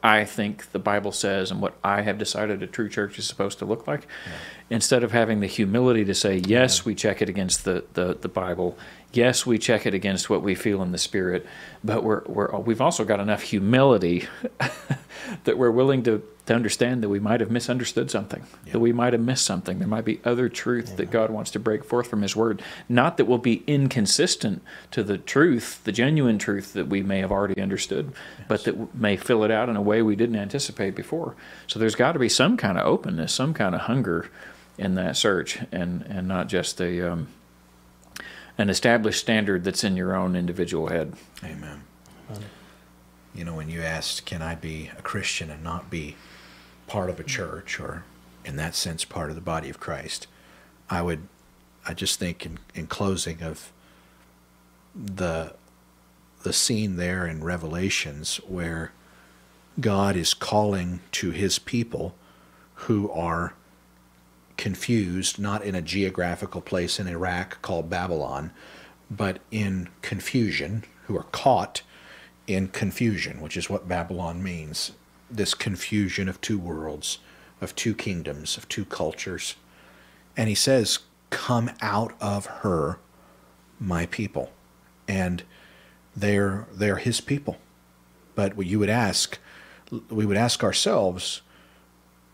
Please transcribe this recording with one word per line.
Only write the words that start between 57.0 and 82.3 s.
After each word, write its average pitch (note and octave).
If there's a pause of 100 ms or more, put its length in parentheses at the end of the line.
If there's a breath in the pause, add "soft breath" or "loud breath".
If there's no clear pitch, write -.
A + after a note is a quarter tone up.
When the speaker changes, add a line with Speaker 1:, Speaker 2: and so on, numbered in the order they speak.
Speaker 2:
in D#2+
Revelations E2 (100)
where E2+ (880 soft breath)
God G2+
is E2+
calling G2 (140)
to F2+
his F2+
people F2+ (600 soft breath)
who G#2
are E2+ (1040)
confused, F#2+
not G2+
in G2+
a F2+
geographical F2+
place -
in F#2+
Iraq F2
called E2
Babylon, D#2+ (580 loud breath)
but G2+ (100)
in G2 (120)
confusion, G2+ (220)
who G2+
are -
caught - (640 loud breath)
in F#2+
confusion, F#2+
which D#2
is F2
what G2
Babylon F2
means, E2 (380)
this G#2+
confusion G2
of F2+
two G#2+
worlds, D#2 (420 soft breath)
of F#2
two A2
kingdoms, D#2
of -
two -
cultures. - (800 soft breath)
And A2
he G#2
says, C3 (300)
"Come A#2+ (100)
out G#2+
of G2+